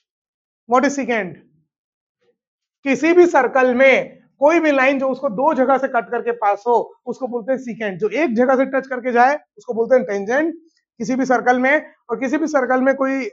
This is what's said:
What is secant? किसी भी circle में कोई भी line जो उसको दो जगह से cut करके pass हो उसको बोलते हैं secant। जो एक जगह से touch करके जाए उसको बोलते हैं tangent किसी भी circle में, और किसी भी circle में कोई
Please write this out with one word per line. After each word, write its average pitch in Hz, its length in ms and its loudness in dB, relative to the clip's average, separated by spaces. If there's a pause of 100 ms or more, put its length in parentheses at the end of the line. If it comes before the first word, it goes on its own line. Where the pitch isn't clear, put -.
(680)
What 247 160 2
is 277 100 0
secant? 220 400 -4 (1500)
किसी 277 280 2
भी 349 140 8
circle 254 480 2
में 254 440 2 (220)
कोई 311 180 4
भी 311 120 0
line 269 280 0
जो 269 100 -2
उसको 269 220 -4
दो 269 240 0
जगह 262 220 2
से 262 120 -4
cut 233 220 -4
करके 233 220 -4
pass 208 340 -2
हो 240 80 2 (300)
उसको 247 220 -8
बोलते 233 240 -6
हैं 262 80 -2
secant। 214 400 -10
जो 208 100 -2
एक 262 260 -2
जगह 254 200 2
से 262 120 2
touch 262 200 -4
करके 254 240 -6
जाए 254 280 4 (180)
उसको 214 160 -12
बोलते 226 220 0
हैं 247 100 2
tangent 220 480 -4 (460)
किसी 247 160 -4
भी 254 100 -2
circle 247 340 2
में, 269 260 2 (240)
और 226 100 -6
किसी 262 180 -2
भी 302 100 -2
circle 254 340 0
में 269 140 2
कोई 269 380 -4